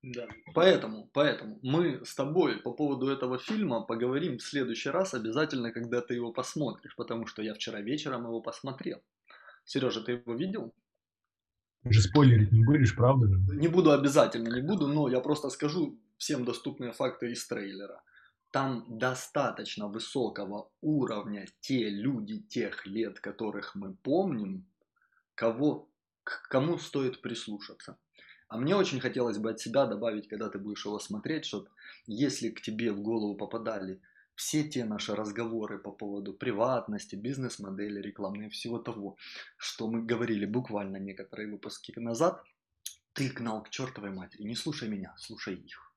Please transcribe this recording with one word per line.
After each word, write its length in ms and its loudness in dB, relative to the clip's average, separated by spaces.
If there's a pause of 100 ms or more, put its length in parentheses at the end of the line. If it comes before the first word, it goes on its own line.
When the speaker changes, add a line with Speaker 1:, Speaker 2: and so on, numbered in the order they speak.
Speaker 1:
Да. 240 -10 (260)
Поэтому, 600 4
поэтому 500 0
мы 420 2
с 100 -12
тобой 460 2
по 120 -6
поводу 360 0
этого 300 -2
фильма 420 -2
поговорим 560 -2
в 60 -12
следующий 460 -2
раз 260 0
обязательно, 560 -2
когда 300 -2
ты 120 -6
его 180 -2
посмотришь, 640 -6
потому 300 -6
что 160 -10
я 140 -4
вчера 260 -6
вечером 440 -4
его 160 -4
посмотрел. 600 -8 (640)
Сережа, 360 0
ты 120 -2
его 220 -6
видел? 380 -4 (1080)
Speaker 2:
Ты 100 2
же 80 12
спойлерить 500 10
не 120 10
будешь, 320 8
правда 320 8
же? 100 6 (100)
Speaker 1:
Не 200 2
буду, 240 8
обязательно 580 6
не 120 0
буду, 260 2
но 220 2
я 100 4
просто 300 0
скажу 500 -2 (180)
всем 280 -2
доступные 480 -6
факты 380 -4
из 160 -8
трейлера. 540 -8 (500)
Там 460 -2
достаточно 880 -2
высокого 840 -4 (100)
уровня 640 -2 (140)
те 300 0
люди 500 -2
тех 460 -4
лет, 340 -4
которых 560 -6
мы 200 -8
помним, 680 0 (680)
кого, 540 0 (340)
к 260 -8
кому 280 2
стоит 440 -4
прислушаться. 760 -10 (500)
А 100 -8
мне 180 2
очень 260 2
хотелось 380 0
бы 120 -2
от 80 -6
себя 260 4
добавить, 420 -2
когда 220 -6
ты 100 -8
будешь 260 -8
его 140 -2
смотреть, 460 -4
чтоб 220 -6 (400)
если 440 0
к 100 -14
тебе 320 -2
в 80 -6
голову 340 -2
попадали 680 -6 (340)
все 280 0
те 220 -2
наши 300 -2
разговоры 640 -4
по 120 -10
поводу 420 -8
приватности, 840 -2
бизнес-модели 840 -6
рекламной 460 -8
и 20 -12
всего 300 -6
того, 380 -8 (400)
что 320 -6
мы 140 0
говорили 420 0
буквально 520 -4
некоторые 540 -10
выпуски 480 -12
назад, 440 0 (720)
ты 160 -2
гнал 340 -6
к 60 -20
чертовой 420 -8
матери. 320 -12
Не 120 -6
слушай 340 -6
меня, 280 -6
слушай 380 -10
их. 420 -20